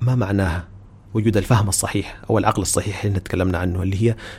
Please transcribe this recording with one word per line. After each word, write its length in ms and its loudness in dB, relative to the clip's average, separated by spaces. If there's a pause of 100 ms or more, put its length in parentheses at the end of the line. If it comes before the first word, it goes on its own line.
ما 140 2
معناها 480 0 (500)
وجود 240 2
الفهم 320 4
الصحيح 480 -2 (120)
أو 80 4
العقل 240 2
الصحيح 440 -2
اللي 140 0
تكلمنا 380 0
عنه، 260 -2
اللي 200 0
هي: 120 2 (240)